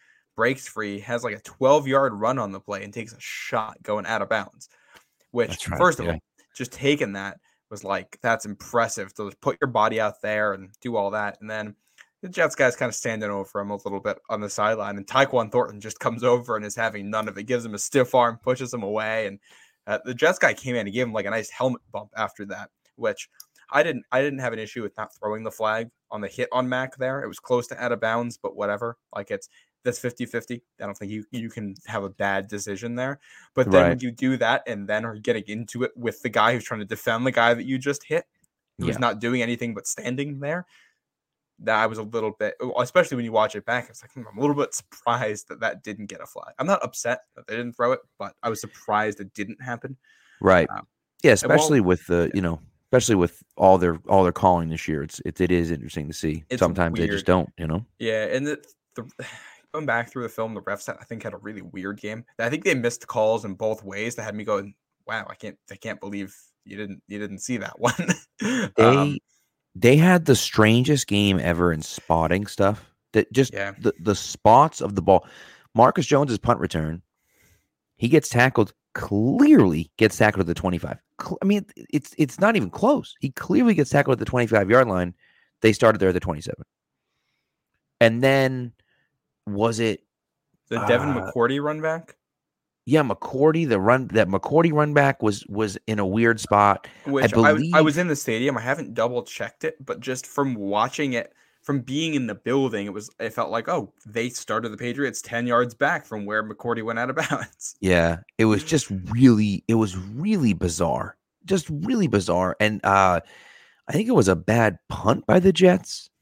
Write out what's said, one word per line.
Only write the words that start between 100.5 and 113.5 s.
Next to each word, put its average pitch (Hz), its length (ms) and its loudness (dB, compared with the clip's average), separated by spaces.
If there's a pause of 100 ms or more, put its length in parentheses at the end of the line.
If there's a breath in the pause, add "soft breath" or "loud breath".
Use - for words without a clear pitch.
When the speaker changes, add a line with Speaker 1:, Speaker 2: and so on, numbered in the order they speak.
Speaker 1:
watching 110 580 -2
it, 117 200 -6 (300)
from 139 180 -2
being 147 340 -4
in 135 120 -2
the 110 80 -8
building, 113 500 -2
it 101 80 -10
was, 104 160 -12 (100)
it 110 120 -8
felt 107 200 -6
like, 113 200 -6
"Oh, 156 240 -6 (100)
they 117 240 -6
started 113 420 -6
the 107 60 -14
Patriots 120 460 -6
ten 120 240 -6
yards 120 280 0
back 151 300 -2
from 104 220 -10
where 107 200 -2
McCourty 113 360 -6
went 113 160 -6
out 123 100 -4
of 131 80 -4
<laughs> 160 140 -2
bounds." - 500 -8
Speaker 2:
Yeah, 85 380 4 (180)
it 110 80 4
was 107 180 4
just - 280 0 (180)
really, 107 580 6
it 113 100 2
was 101 200 0
really 123 560 -2
bizarre. 82 640 -2 (300)
Just 190 240 -2
really 190 360 -2
bizarre. 92 540 0
And, 107 240 0
uh, 95 360 4 (680 soft breath)